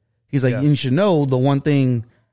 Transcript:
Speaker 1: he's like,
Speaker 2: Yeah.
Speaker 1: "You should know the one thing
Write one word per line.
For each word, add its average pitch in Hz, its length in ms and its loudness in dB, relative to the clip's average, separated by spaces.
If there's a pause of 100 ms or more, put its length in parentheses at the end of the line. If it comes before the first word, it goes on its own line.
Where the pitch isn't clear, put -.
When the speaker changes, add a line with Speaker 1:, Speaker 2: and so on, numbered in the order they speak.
(260)
Speaker 1:
he's 139 160 -4
like, 131 120 2
Speaker 2:
Yeah. 127 80 -4
Speaker 1:
"You 147 120 2
should 127 200 -2
know 170 320 2
the 131 120 0
one 139 220 0
thing 131 460 0 (260)